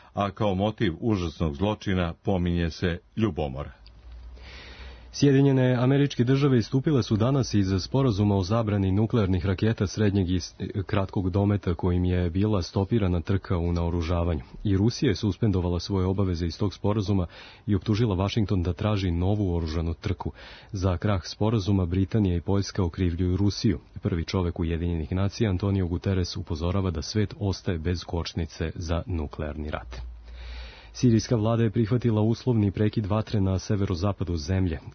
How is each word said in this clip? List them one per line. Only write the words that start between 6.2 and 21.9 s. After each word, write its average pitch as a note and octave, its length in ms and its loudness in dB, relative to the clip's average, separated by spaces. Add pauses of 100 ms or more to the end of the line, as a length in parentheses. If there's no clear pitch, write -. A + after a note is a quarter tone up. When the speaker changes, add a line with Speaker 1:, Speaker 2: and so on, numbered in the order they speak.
Speaker 2:
Države C3+ 340 4
istupile C3 460 2
su A2+ 120 0
danas B2 380 2
iz G2+ 140 4 (120)
sporazuma G#2 560 2
o G2 80 2
zabrani G2+ 480 0
nuklearnih G2 540 2
raketa G2+ 420 0
srednjeg G2+ 420 2
i F2+ 100 0
s-, - 160 -8 (300)
kratkog F#2+ 440 -2
dometa, G2+ 440 0
kojim F2+ 320 0
je F2+ 240 0
bila G2 320 0
stopirana F#2+ 600 0
trka F#2+ 360 -2
u E2+ 160 0
naoružavanju. E2+ 680 0 (220)
I G2 140 2
Rusija A#2+ 320 2
je F2+ 60 2
suspendovala F2+ 640 0
svoje F#2+ 260 -2
obaveze F#2 400 0
iz D#2+ 140 -6
tog G2+ 140 -2
sporazuma G2+ 540 0 (400)
i G#2 80 4
optužila G#2+ 400 2
Vašington G2 480 0
da F2 100 0
traži G2 380 0
novu F#2 440 0
oružanu E2 380 -2
trku. - 380 -6 (400)
Za F#2 260 0
krah G#2 280 0
sporazuma G2+ 600 2
Britanija F#2+ 520 2